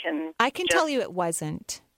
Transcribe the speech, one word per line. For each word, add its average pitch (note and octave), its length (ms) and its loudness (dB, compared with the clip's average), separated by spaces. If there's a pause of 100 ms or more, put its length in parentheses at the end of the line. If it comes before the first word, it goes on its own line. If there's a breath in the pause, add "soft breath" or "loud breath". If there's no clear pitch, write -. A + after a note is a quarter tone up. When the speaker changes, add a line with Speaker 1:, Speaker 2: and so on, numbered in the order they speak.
Speaker 1:
can D#3+ 380 -2
Speaker 2:
I A#3+ 80 6
can F4 180 -2
Speaker 1:
just F4 100 2
Speaker 2:
tell D#4+ 120 4
you C4+ 140 0
it - 100 -6
wasn't. E3+ 680 -4 (160)